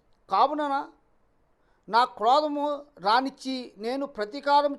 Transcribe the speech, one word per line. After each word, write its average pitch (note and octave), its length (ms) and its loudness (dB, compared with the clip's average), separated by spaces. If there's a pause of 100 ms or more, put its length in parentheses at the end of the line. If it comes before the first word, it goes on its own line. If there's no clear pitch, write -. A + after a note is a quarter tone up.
(300)
కావున C#4+ 580 0 (1000)
నా A3+ 160 4
క్రోధము C#4+ 800 0 (160)
రానిచ్చి C4 800 -2
నేను B3+ 280 -6
ప్రతీకారం C#4 720 0